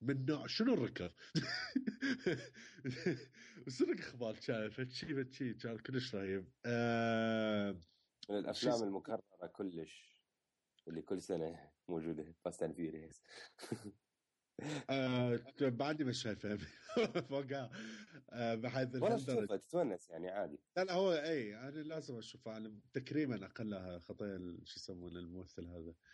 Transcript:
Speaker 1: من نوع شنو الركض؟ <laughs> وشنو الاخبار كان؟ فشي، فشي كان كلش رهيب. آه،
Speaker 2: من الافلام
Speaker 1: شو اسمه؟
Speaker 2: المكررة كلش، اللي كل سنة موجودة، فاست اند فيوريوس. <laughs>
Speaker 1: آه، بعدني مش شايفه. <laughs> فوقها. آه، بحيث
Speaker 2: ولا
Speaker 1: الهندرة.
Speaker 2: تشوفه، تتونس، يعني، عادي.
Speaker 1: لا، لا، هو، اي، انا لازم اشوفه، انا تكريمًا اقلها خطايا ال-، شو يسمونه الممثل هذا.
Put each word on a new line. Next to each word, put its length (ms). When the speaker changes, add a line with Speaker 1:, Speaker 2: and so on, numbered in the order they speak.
Speaker 1:
من 240
نوع 220
شنو 260
الركض؟ 380
<laughs> 2250
وشنو 260
الاخبار 420
كان؟ 340
فشي، 560
فشي 280
كان 240
كلش 380
رهيب. 340
آه، 1080
Speaker 2:
من 80
الافلام 160
Speaker 1:
شو 160
اسمه؟ 180
Speaker 2:
المكررة 640
كلش، 680
اللي 140
كل 200
سنة 500
موجودة، 480
فاست 180
اند 120
فيوريوس. 460
<laughs> 420
Speaker 1:
آه، 500
بعدني 480
مش 120
شايفه. 360
<laughs> 340
فوقها. 420
آه، 260
بحيث 400
Speaker 2:
ولا 120
Speaker 1:
الهندرة. 280
Speaker 2:
تشوفه، 220
تتونس، 520
يعني، 200
عادي. 300
Speaker 1:
لا، 60
لا، 100
هو، 200
اي، 440
انا 220
لازم 380
اشوفه، 400
انا 220
تكريمًا 520
اقلها 540
خطايا 360
ال-، 320
شو 100
يسمونه 420
الممثل 460
هذا. 280